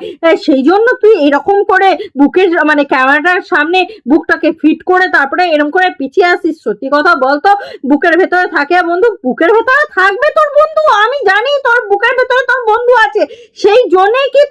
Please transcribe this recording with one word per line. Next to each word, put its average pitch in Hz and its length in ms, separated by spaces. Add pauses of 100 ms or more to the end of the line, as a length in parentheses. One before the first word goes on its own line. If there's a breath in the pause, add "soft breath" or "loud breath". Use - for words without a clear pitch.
(220 loud breath)
আহ, 330 140
সেই 269 280
জন্য 415 380
তুই 403 260
এরকম 339 360
করে 381 340 (200 loud breath)
বুকের 330 480
মানে 294 180
ক্যামেরাটার 294 580
সামনে 349 440 (240 loud breath)
বুকটাকে 320 420
ফিট 320 320
করে 370 240
তারপরে 320 380
এরকম 294 240
করে 359 200
পিছিয়ে 349 380
আসিস? 349 360
সত্যি 233 280
কথা 294 240
বলতো, 294 400 (300 loud breath)
বুকের 302 320
ভেতরে 359 300
থাকে 349 360
বন্ধু, 359 400
বুকের 311 300
ভেতরে 508 320 (100)
থাকবে 403 400
তোর 622 120
বন্ধু। 605 460
আমি 453 320
জানি 466 380
তোর 480 240
বুকের 453 300
ভেতরে 508 300
তোর 508 180
বন্ধু 480 280
আছে, 427 600
সেই 415 340
জন্যেই 427 400
কি 554 220